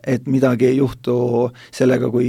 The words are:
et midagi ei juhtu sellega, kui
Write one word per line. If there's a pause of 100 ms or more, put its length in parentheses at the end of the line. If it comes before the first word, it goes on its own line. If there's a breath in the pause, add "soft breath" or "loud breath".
et
midagi
ei
juhtu (220 loud breath)
sellega,
kui